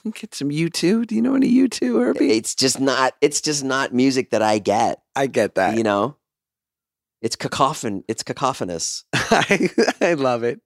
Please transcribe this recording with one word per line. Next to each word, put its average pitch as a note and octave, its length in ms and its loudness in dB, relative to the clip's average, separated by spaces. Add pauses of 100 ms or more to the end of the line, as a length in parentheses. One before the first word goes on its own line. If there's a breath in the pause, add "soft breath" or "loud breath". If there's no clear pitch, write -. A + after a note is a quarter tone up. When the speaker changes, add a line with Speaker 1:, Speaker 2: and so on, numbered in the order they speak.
Speaker 1:
we G#3+ 80 -8
get - 240 -14
some C#3+ 160 -4
U D#3+ 180 -2
two? A3+ 360 0
Do A3 100 -6
you A3 60 2
know C4+ 140 2
any C4 120 4
U B3+ 220 4
two, A#3+ 300 -2
Herbie?" C4+ 320 2
Speaker 2:
It's - 240 -2
just C3 240 0
not, C3 420 2
it's D3+ 200 2
just D3 220 -4
not C3+ 300 -2
music B2+ 380 2
that A2 100 2
I G#2+ 180 2
get. G2+ 420 0 (140)
Speaker 1:
I C#3 120 -2
get A2 280 -2
that. F#2 220 0
Speaker 2:
You A2+ 60 0
know? G#2+ 340 0 (1000)
It's A2+ 160 -6
cacophon-, C3+ 720 -2
it's A2+ 140 -6
cacophonous. B2 880 -6
Speaker 1:
<laughs> - 40 -12
I, - 560 0 (300)
I F3 140 2
love B2+ 300 -2
it. A#2+ 220 -4